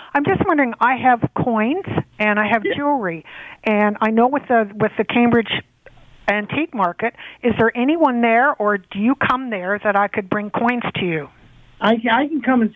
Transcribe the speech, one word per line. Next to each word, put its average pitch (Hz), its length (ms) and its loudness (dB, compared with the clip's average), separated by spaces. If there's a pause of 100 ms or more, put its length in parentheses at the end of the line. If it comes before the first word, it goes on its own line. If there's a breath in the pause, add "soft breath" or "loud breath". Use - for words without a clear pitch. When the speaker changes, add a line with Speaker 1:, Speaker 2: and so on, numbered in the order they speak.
(140)
Speaker 1:
I'm 285 120 0
just 381 200 0
wondering, 285 340 2
I 254 180 2
have 233 240 2 (140)
coins 240 500 0 (340)
and 214 200 0
I 214 80 0
have 214 180 0
Speaker 2:
Yeah. 381 100 -2
Speaker 1:
jewelry, 240 480 -2 (400 loud breath)
and 208 380 2
I 220 100 2
know 233 160 4
with 277 200 -2
the, 226 280 2
with 214 220 0
the 226 60 0
Cambridge 233 480 2 (760)
antique 208 460 -2
market, 208 400 -2 (300 loud breath)
is 240 140 2
there 226 180 4
anyone 262 460 2
there, 233 340 4
or 208 240 0
do 196 200 -10
you 240 160 2
come 254 340 -2
there 196 340 -4
that 202 120 2
I 202 120 2
could 196 220 -6
bring 208 200 -4
coins 233 340 -2 (120)
to - 100 -4
you? 156 240 -4 (500)
Speaker 2:
I 220 180 2
can, 240 120 -4
I 254 180 2
can 294 140 -4
come 254 200 2
and 220 140 0